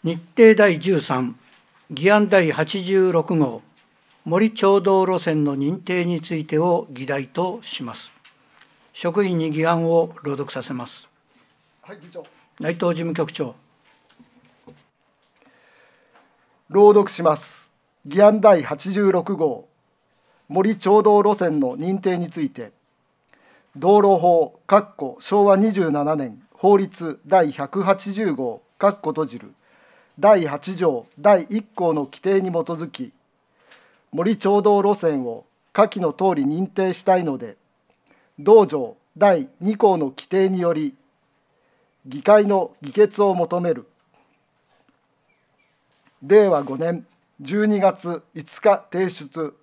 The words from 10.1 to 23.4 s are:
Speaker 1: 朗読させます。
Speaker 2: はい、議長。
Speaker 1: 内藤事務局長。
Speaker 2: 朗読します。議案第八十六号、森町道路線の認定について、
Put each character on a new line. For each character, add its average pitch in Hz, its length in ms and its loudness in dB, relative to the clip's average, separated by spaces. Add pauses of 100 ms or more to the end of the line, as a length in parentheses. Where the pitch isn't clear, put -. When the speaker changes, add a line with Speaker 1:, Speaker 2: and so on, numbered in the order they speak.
Speaker 1:
朗 143 80 -8
読 139 180 -10
さ 127 140 -8
せ 139 100 -12
ま 123 140 -12
す。 - 200 -14 (760)
Speaker 2:
は 202 120 -20
い、 160 60 -20
議 156 100 -20
長。 - 160 -18 (320)
Speaker 1:
内 160 160 -6
藤 170 120 -4
事 175 100 0
務 165 180 -6
局 160 160 -4
長。 123 240 -10 (3250)
Speaker 2:
朗 208 260 6
読 202 140 4
し - 140 -8
ま 156 140 2
す。 - 340 -18 (340)
議 151 160 -2
案 208 200 6
第 190 240 6
八 165 280 -8
十 196 200 0
六 180 240 -2
号、 143 320 -4 (800)
森 190 300 0
町 208 260 4
道 208 180 6
路 208 160 0
線 156 220 -2
の 131 180 -4
認 185 200 -4
定 185 200 -2
に 170 100 -6
つ 165 140 -8
い 135 80 -6
て、 113 220 -18 (1040)